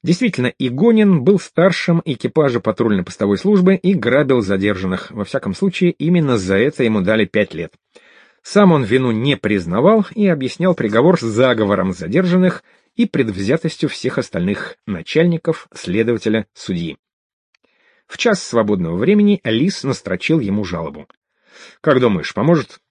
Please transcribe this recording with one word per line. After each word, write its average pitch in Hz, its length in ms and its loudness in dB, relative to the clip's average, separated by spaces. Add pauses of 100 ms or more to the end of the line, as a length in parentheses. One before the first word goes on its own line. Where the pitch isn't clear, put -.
Действительно, 165 560 -2
Игонин 180 640 2
был 185 160 2
старшим 170 640 0
экипажа 139 560 0
патрульно-постовой 101 760 0
службы 190 360 4
и 185 200 0
грабил 131 460 2
задержанных. 95 680 -2
Во 104 140 -8
всяком - 300 -6
случае, 185 380 0
именно 156 460 0
за 95 180 0
это 131 280 0
ему 110 160 0
дали 107 240 0
пять 104 300 -2
лет. 85 200 -10 (680)
Сам 202 300 4
он 139 120 2
вину 127 260 2
не 120 260 0
признавал 107 800 0
и 208 140 0
объяснял 165 460 -2
приговор 123 440 2
с - 40 -6
заговором 107 680 2
задержанных 170 680 0 (320)
и 233 120 0
предвзятостью 123 840 -2
всех - 300 -6
остальных - 580 -6 (100)
начальников, 160 880 -2
следователя, 110 800 -2
судьи. 85 440 -8 (1080)
В - 100 -20
час 214 260 0
свободного 101 540 -2
времени 208 460 2
Лис 123 400 -2
настрочил 131 560 -4
ему 104 260 -2
жалобу. 80 440 -10 (720)
«Как 135 200 2
думаешь, 101 320 0
поможет?» 143 480 0 (100)